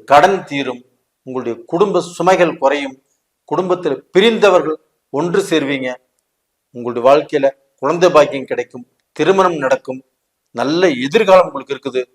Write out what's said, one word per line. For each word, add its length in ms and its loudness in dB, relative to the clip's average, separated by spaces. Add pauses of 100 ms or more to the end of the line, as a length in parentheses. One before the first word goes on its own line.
(100)
கடன் 400 4
தீரும், 320 -8 (440)
உங்களுடைய 280 -6 (160)
குடும்ப 300 0 (160)
சுமைகள் 440 0
குறையும், 340 -2 (560)
குடும்பத்தில் 480 -2 (160)
பிரிந்தவர்கள் 640 2 (340)
ஒன்று 360 -2
சேர்வீங்க, 400 -2 (840)
உங்களுடைய 320 -6
வாழ்க்கையில 400 2 (360)
குழந்தை 320 2
பாக்கியம் 360 2
கிடைக்கும், 340 -8 (320)
திருமணம் 460 2
நடக்கும், 380 -2 (540)
நல்ல 340 -2 (180)
எதிர்காலம் 420 2
உங்களுக்கு 260 -10
இருக்குது. 280 -6 (120)